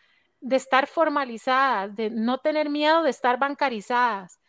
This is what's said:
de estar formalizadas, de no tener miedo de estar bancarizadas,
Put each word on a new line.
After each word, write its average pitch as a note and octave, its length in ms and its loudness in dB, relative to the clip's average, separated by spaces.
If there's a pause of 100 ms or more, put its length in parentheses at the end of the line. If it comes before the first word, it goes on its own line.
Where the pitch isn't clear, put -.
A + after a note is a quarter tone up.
(400)
de C4 160 -2
estar C4 300 2
formalizadas, C4 1080 0
de A3 160 -2
no A#3 280 -2
tener D4+ 320 -2
miedo D4+ 320 2
de D4+ 80 2
estar B3 280 0
bancarizadas, A#3+ 1000 -2 (100)